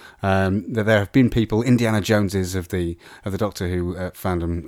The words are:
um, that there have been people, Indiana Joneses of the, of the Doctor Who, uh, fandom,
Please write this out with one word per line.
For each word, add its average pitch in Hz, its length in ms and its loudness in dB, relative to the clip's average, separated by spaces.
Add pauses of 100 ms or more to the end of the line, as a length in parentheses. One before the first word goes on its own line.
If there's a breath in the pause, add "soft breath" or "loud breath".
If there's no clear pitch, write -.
(220 loud breath)
um, 95 500 0
that 110 140 0
there 110 140 4
have 101 120 -4
been 127 200 4
people, 113 320 0
Indiana 117 360 2
Joneses 95 540 0
of 92 160 -4
the, 87 260 -2 (300 loud breath)
of 101 60 -6
the 95 80 -4
Doctor 98 300 -4
Who, 87 280 -2
uh, 90 140 -6
fandom, 85 560 -4